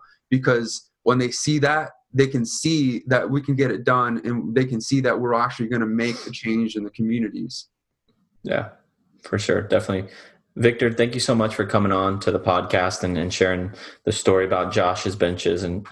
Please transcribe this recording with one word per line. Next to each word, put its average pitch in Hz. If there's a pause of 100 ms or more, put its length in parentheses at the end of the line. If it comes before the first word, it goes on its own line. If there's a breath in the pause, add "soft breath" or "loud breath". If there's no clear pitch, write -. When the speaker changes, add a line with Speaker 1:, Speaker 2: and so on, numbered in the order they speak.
(280 soft breath)
Speaker 1:
because 127 (140)
when 123
they 123
see 151
that, 147 (200)
they 131
can 131
see 139
that 120
we 139
can 139
get 131
it 117
done, 123
and 113
they 131
can 113
see 139
that 120
we're 120
actually 117
gonna 117
make 113 (100)
a -
change 113
in 104
the 104
communities. 110 (760)
Speaker 2:
Yeah, - (520)
for -
sure. 101
Definitely. 98 (460 loud breath)
Victor, 117
thank 120
you 127
so 123
much 110
for 107
coming 101
on 95
to 113
the 98
podcast 92
and, 90
and 87
sharing 92 (340 loud breath)
the 107
story 95
about 92
Josh's 92
Benches 90
and, 90